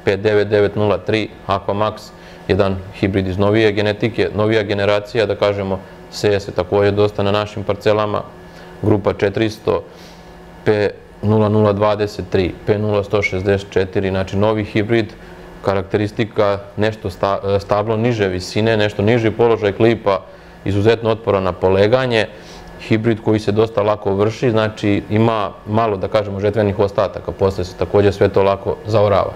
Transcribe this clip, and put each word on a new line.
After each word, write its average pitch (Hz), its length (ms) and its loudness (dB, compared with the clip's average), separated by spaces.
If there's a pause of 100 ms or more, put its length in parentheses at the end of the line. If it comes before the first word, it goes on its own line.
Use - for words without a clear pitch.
P 98 140 2
devet 104 300 2
devet 104 280 2
nula 104 220 2
tri 104 320 -2 (180)
Aquamax, 101 640 -4 (360)
jedan 98 280 2 (240)
hibrid 95 280 0
iz 92 100 -4
novije 104 340 4
genetike, 104 640 0
novija 110 280 2
generacija, 104 640 0
da 98 100 -2
kažemo, 98 440 0 (320)
seje 104 280 0
se - 120 -10
takođe 101 400 2
dosta 104 320 0
na 101 80 0
našim 104 320 -4
parcelama, 104 580 -2 (600)
grupa 101 320 2
četiristo, 101 720 -2 (800)
P 104 260 2 (320)
nula 107 280 2
nula 107 240 4
dvadeset 104 560 0
tri, 95 240 0 (120)
P 104 120 2
nula 104 260 0
sto 101 180 -2
šezdeset 98 480 0
četiri, 95 400 0
znači, 95 280 -2
novi 107 260 2
hibrid, 107 500 0 (520)
karakteristika, 101 920 0 (180)
nešto 107 320 -2
sta-, 98 500 -2
stablo 104 380 0
niže 110 300 0
visine, 107 500 0
nešto 104 240 0
niži 113 300 2
položaj 104 400 2
klipa, 101 500 2 (440)
izuzetno 107 440 2
otporan 101 340 0
na 90 80 0
poleganje, 104 760 2 (540)
hibrid 110 440 0
koji 107 140 2
se 104 120 -2
dosta 107 300 0
lako 104 340 0
vrši, 110 360 0
znači, 107 580 0
ima 107 420 2 (140)
malo, 107 320 0
da 95 100 -4
kažemo, 101 320 -2
žetvenih 104 400 0
ostataka, 98 520 -2
posle 95 320 0
se - 140 -10
takođe 101 340 4
sve 98 180 2
to 98 140 2
lako 98 320 0 (100)
zaorava. 104 500 2